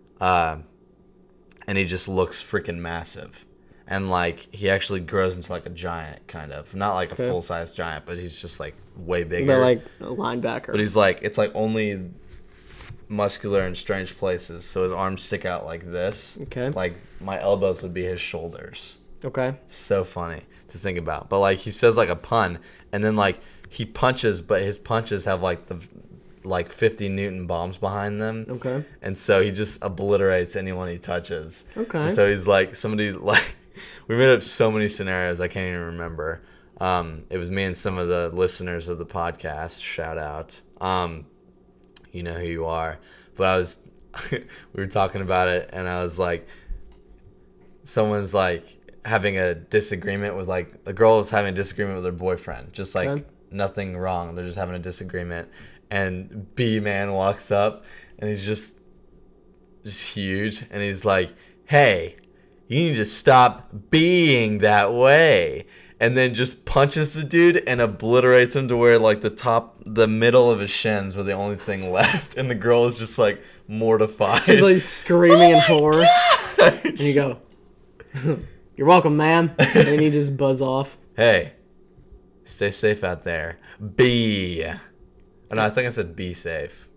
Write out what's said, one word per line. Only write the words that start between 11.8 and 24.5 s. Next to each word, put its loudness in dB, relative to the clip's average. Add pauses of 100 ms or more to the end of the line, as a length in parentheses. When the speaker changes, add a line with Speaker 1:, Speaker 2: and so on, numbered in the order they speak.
Speaker 1:
muscular -2
in -6
strange -8
places, -6
so -4
his -2
arms -6
stick -8
out -6
like -12
this. -6
Speaker 2:
Okay. -8
Speaker 1:
Like, -6 (240)
my -8
elbows 0
would -10
be -6
his -6
shoulders. -12 (260)
Speaker 2:
Okay. -4 (140)
Speaker 1:
So -2
funny -10 (260)
to -20
think -6
about. -8
But, 0
like, 4
he -12
says, 4
like, 4
a -4
pun, -2 (340)
and -2
then, 0
like, 0 (300)
he -10
punches, -2
but 0